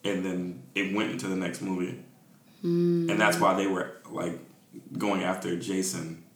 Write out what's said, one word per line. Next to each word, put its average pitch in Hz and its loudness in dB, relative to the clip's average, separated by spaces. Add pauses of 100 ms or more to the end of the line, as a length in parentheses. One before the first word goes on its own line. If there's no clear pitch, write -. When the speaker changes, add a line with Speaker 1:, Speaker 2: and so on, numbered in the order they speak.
Speaker 1:
and 92 0
then 90 -4 (100)
it 95 0
went 107 0
into - -6
the 92 0
next 87 -4
movie. 90 -4 (600)
Speaker 2:
Mm. 170 4
Speaker 1:
And 104 2
that's 101 4
why 95 6
they 98 2
were, 90 0 (160)
like, 87 -4 (580)
going 95 2
after 92 0
Jason. 90 -4 (120)